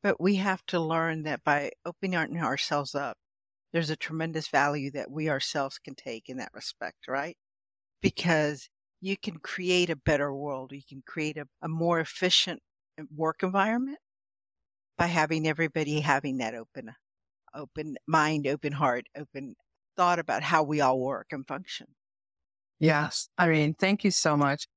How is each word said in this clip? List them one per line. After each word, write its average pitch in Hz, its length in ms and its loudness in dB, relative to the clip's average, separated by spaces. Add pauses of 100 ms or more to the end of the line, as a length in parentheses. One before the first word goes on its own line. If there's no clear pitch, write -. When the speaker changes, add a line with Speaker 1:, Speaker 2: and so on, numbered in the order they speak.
Speaker 1:
but 202 160 2
we 196 160 4
have 190 320 0
to 180 120 0
learn 160 440 0
that 147 200 -4
by 147 280 2 (140)
opening 180 300 -4
our-, 165 120 0 (160)
ourselves 139 520 -2
up, 135 220 -6 (560)
there's 165 160 0
a 156 60 0
tremendous 160 520 -6
value 143 440 2
that 135 200 -8
we 151 180 -2
ourselves 139 500 -2
can 139 160 -16
take 113 340 -12
in 127 80 -8
that 120 160 -10
respect, - 540 -12
right? 139 300 -6 (640)
Because 151 680 0 (320)
you 190 160 -2
can 170 220 -8
create 180 500 2
a 160 60 0
better 143 380 2
world. 135 380 -8
You 139 160 -14
can 135 180 -18
create 156 320 -4
a, 147 80 -8 (160)
a 156 60 -6
more 165 320 2
efficient 180 600 2 (540)
work 160 280 -2
environment 220 560 0 (1000)
by 170 100 2
having 160 400 2
everybody 151 520 0
having 139 380 2
that 117 180 -4
open, 113 360 -14 (640)
open 147 420 -10 (120)
mind, 151 400 2
open 143 240 -2
heart, 131 340 2 (100)
open 139 400 -12 (400)
thought 175 240 4
about 131 220 0
how 160 220 4
we 147 180 0
all 131 180 4
work 127 320 -2
and 139 140 -10
function. - 420 -10 (920)
Speaker 2:
Yes. 156 580 2
I 180 120 4
mean, 156 240 4
thank 196 300 2
you 196 80 4
so 151 260 4
much. 143 400 2